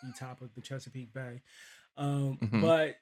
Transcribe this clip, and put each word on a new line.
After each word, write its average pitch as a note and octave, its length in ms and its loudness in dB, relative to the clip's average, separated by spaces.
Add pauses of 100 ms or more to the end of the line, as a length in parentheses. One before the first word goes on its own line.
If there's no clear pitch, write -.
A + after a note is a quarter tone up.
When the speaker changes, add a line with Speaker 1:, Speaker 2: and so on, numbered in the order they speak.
Speaker 1:
the C3 100 -12
top B2+ 300 -12
of B2 120 -16
the B2 60 -14
Chesapeake B2+ 540 -12
Bay. B2+ 260 -10 (560)
Um, C#3+ 460 0
Speaker 2:
Mm-hmm. A2 180 2
Speaker 1:
but D#3 420 6